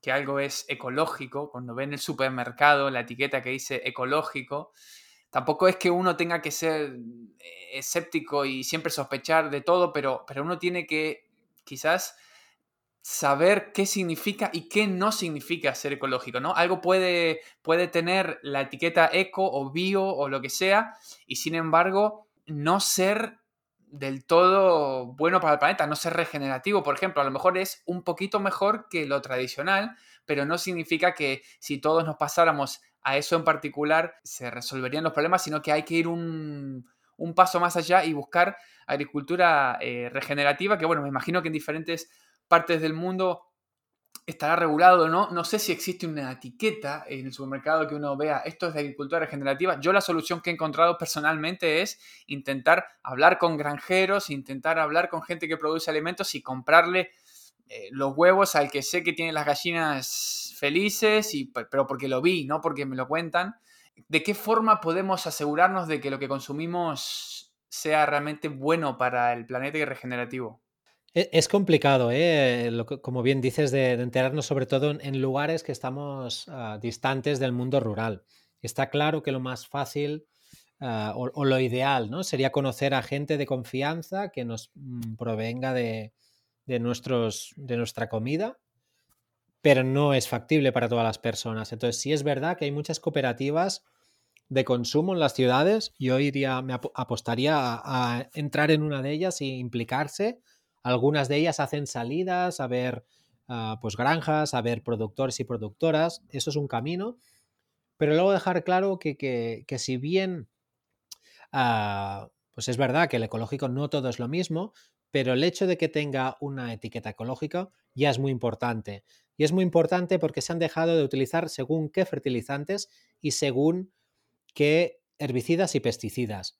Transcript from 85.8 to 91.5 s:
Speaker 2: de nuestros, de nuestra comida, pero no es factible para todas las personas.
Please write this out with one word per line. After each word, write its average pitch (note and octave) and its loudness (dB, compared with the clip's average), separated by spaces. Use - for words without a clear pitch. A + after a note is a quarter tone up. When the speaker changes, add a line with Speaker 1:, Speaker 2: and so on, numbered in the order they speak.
Speaker 2:
de B2 -2
nuestros, A#2+ -2
de B2 -6
nuestra A#2 -4
comida, D3 -4
pero C3+ 8
no C#3 4
es B2+ 0
factible C3+ 2
para A#2+ 2
todas A#2 2
las A2+ -2
personas. A2 -6